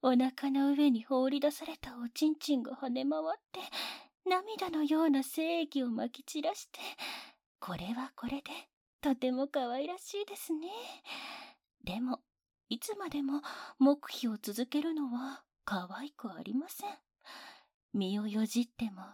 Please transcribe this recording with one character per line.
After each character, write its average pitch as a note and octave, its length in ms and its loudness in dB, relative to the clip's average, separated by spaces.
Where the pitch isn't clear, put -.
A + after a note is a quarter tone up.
お C4 80 6
腹 C4 400 4
の C#4 240 4
上 D4 180 8
に A3+ 120 4
放 C4 260 4
り C#4 100 2
出 D4 120 4
さ D4 140 -10
れ D#4+ 120 -10
た B3 200 -14
お A#3+ 120 -4
ち - 200 2
ん D#4 60 2
ち D4 200 2
ん A#3+ 80 2
が B3+ 100 -6
跳 C4 160 -4
ね B3+ 160 0
回 D#4 160 2
っ E4 180 -2
て、 F#4 100 -8
涙 F#4+ 440 0
の D#4 140 2
よ D#4 200 6
う D#4+ 60 6
な C4+ 140 6
精 E4 380 0
液 C#4 220 0
を B3 60 0
ま A3+ 200 0
き - 140 -14
散 - 180 -6
ら E4 140 0
し - 140 -12
て、 - 100 -18
こ F3 180 -6
れ F#3+ 160 -4
は B3+ 220 -4
こ A#3+ 120 -6
れ C#4 140 -2
で - 100 -12
と C4+ 160 4
て B3+ 160 2
も C4 160 2
可 C4 220 0
愛 C4+ 180 0
ら F4+ 100 -4
し - 240 -6
い G#4 40 -2
で G4+ 100 -12
す - 180 -4
ね。 D#4 160 -4
で F#3 180 -4
も、 B3+ 200 -2
い A3 100 -2
つ G#4+ 160 -6
ま G4 140 -6
で D4 120 -2
も C#4 200 0
黙 C#4+ 320 4
秘 - 160 -4
を G#3+ 100 -2
続 G#3+ 300 -4
け D4 140 0
る E4 140 0
の C#4 160 -2
は C4 320 -6
可 F3+ 260 -2
愛 C#4 200 -10
く G#3+ 200 -10
あ E3 100 -12
り G3+ 140 -6
ま D#4+ 140 0
せ G4+ 200 -8
ん。 - 80 -12
身 G3 260 0
を G#3+ 80 -2
よ G#3+ 180 2
じ A#3 160 0
っ A#3 60 0
て A3+ 220 -4
も、 F#3+ 140 -12